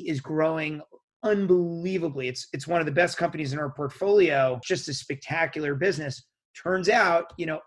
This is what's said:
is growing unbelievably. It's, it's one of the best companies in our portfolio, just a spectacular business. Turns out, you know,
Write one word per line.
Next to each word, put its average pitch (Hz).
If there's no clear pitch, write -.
is 143
growing 156
unbelievably. 175
It's, 127
it's 139
one 170
of 156
the 151
best 170
companies 156
in 147
our 147
portfolio, 143
just 165
a 139
spectacular 147
business. 147
Turns 185
out, 180
you 170
know, 156